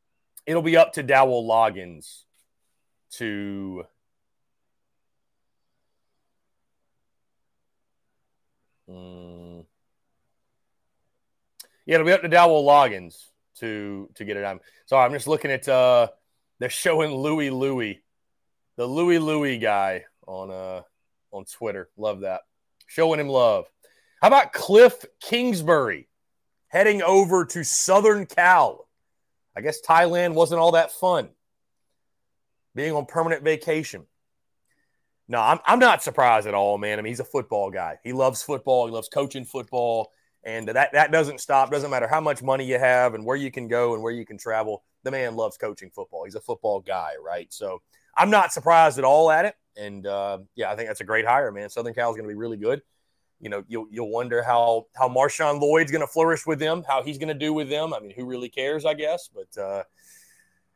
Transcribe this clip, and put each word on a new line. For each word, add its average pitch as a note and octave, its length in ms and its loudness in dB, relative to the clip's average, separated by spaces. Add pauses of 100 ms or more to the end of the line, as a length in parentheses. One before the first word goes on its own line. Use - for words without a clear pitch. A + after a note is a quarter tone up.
(460)
It'll E3 160 0
be E3 140 2
up E3 180 6
to D3+ 80 -6
Dowell C3 460 4
Loggins F#2+ 720 -2 (920)
to, G2+ 720 -10 (4000)
mm, F2 760 -20 (2250)
yeah, D#3+ 80 2
it'll D#3+ 120 2
be F3 60 4
up F#3+ 100 4
to E3+ 60 -6
Dowell E3 360 6
Loggins A#2+ 520 4 (420)
to, G#2 560 -8
to A2 100 -14
get G2+ 120 -6
it. G2+ 80 -6
I'm F#2+ 160 -8 (260)
sorry, C3+ 180 4
I'm B2+ 80 2
just C#3 140 -8
looking D3+ 240 -2
at, C3 180 -4
uh, B2+ 400 4 (520)
they're B2+ 100 -6
showing D#3+ 400 0
Louie C#3+ 400 -2
Louie, B2+ 520 -4 (760)
the A#2+ 100 -4
Louie E3+ 320 0
Louie D3+ 400 -2
guy G2 460 -2 (220)
on, F#2+ 240 -12
uh, F#2 300 -12 (520)
on G2 120 -16
Twitter. G2 540 -10
Love G#2 220 -6
that. F#2+ 200 -8 (460)
Showing D#3+ 340 0
him C#3+ 80 -6
love. A#2 380 2 (560)
How G3 60 8
about C4+ 260 4
Cliff - 500 6 (160)
Kingsbury D#3+ 880 -2 (600)
heading G3+ 340 2
over F#3 420 4
to E3+ 180 -8
Southern G3+ 600 2
Cal? F3 640 4 (680)
I G2 60 -12
guess D3 220 -6
Thailand F3 500 2
wasn't E3 280 2
all E3+ 120 4
that E3 200 2
fun. F3+ 360 -2 (1500)
Being D3+ 180 -6
on D3 120 -4
permanent E3 380 -2
vacation. D#3 640 -4 (1200)
No, A#2 120 0
I'm, C#3 260 4
I'm A#3 140 4
not A#3 220 6
surprised A#2 440 2
at G#2 80 -4
all, G2+ 240 2
man. G#2 200 -4
I G#2+ 40 -6
mean, A2+ 80 -8
he's B2 100 -8
a B2+ 40 -8
football G#2 460 -4
guy. F2 320 -8
He B2 120 -10
loves C3 280 -2
football. B2+ 440 -2
He A2+ 60 -8
loves A2+ 160 -10
coaching C3+ 360 -6
football. A#2 680 -6 (320)
And A2 240 -10
that, C3 240 0
that D3 200 2
doesn't D3 280 0
stop. C3+ 300 0
Doesn't C#3+ 200 -4
matter A#2+ 180 -2
how D#3 120 0
much C#3+ 220 -4
money C3+ 220 -2
you B2+ 140 -2
have B2+ 360 2
and G#2+ 120 -12
where B2+ 100 -2
you C#3 140 -8
can A#2+ 180 -12
go A#2+ 240 0
and A2 100 -6
where A#2 100 -6
you A#2 120 -12
can G#2 140 -20
travel. A2 460 -6 (180)
The C3 80 -10
man B2+ 260 -6
loves A2 220 -6
coaching G2+ 320 -12
football. F2 340 -14
He's G2 120 -14
a G#2 40 -14
football G#2 400 -6
guy, F2 420 -8
right? F2 300 -10
So F#2+ 300 -10 (340)
I'm F#3+ 140 2
not G3+ 220 2
surprised D#3+ 460 4
at C3+ 60 0
all D#3 260 6
at D#3+ 140 2
it. G#3 100 -4 (220)
And, G2+ 300 -14
uh, G2 320 -4 (160)
yeah, G#2 160 -6
I G#2 60 -6
think A2+ 120 -8
that's G#2+ 120 -10
a G#2 40 -14
great A2 220 -2
hire, B2+ 240 2
man. G2+ 200 -12
Southern A#2 240 -8
Cal A#2+ 160 -2
is A2 60 -6
gonna G#2+ 120 -12
be G#2+ 60 -10
really A2+ 220 -8
good. A#2+ 260 -4 (600)
You G#2+ 60 -14
know, G2+ 200 -8
you'll, A2 220 -10
you'll G#2+ 200 -8
wonder A#2+ 320 -2
how, A#2 520 0
how B2+ 140 0
Marshawn C#3+ 520 0
Lloyd's D3+ 300 2
gonna D3+ 160 -2
flourish E3 400 0
with D#3 120 -4
them, D#3+ 280 -4
how C3+ 160 -2
he's C#3+ 140 -10
gonna D#3 160 -6
do D3+ 220 -4
with D3 160 -6
them. D#3 240 -6
I G#2+ 60 -8
mean, G2+ 140 -18
who B2 120 -12
really B2 240 -10
cares, C#3+ 340 -4
I D#3 80 0
guess. D3+ 400 -8
But, G2+ 300 -12
uh, G2 220 -6 (920)